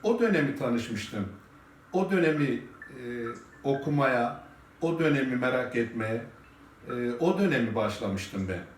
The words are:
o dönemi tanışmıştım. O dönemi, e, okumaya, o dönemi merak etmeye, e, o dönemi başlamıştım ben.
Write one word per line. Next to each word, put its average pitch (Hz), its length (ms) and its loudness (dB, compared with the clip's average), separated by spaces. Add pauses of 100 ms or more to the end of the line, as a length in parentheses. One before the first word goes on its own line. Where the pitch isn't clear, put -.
o 233 180 2
dönemi 180 360 4
tanışmıştım. 110 720 -2 (640)
O 185 180 2
dönemi, 156 360 4
e, 120 800 -6 (380)
okumaya, 139 800 2 (360)
o 165 180 0
dönemi 139 380 2
merak 127 400 0
etmeye, 113 480 -2 (640)
e, 123 240 -2
o 175 260 2
dönemi 127 360 2
başlamıştım 95 760 -4
ben. 87 120 -6 (180)